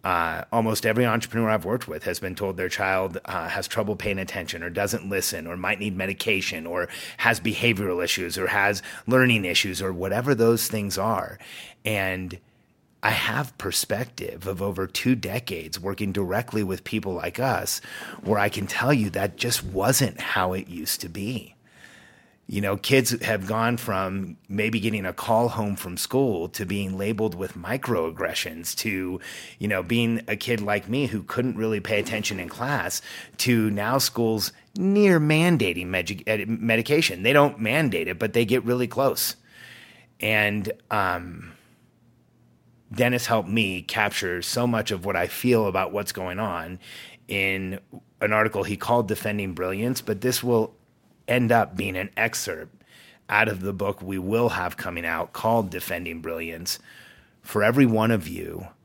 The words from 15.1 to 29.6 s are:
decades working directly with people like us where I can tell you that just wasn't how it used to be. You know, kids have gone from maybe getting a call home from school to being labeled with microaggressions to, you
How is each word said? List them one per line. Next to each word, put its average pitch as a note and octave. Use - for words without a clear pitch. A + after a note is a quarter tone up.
decades F2
working G2
directly G#2
with F#2
people G2
like G2+
us B2
where G#2
I G2+
can G2
tell B2
you G#2+
that G2
just -
wasn't G2
how F#2
it F#2+
used E2
to G2
be. G2+
You G#2
know, G2
kids B2+
have G2+
gone A#2
from F#2+
maybe G#2+
getting G#2
a F2+
call A2+
home G#2+
from F2+
school G#2+
to -
being F#2+
labeled G#2
with F2+
microaggressions E2+
to, F#2
you -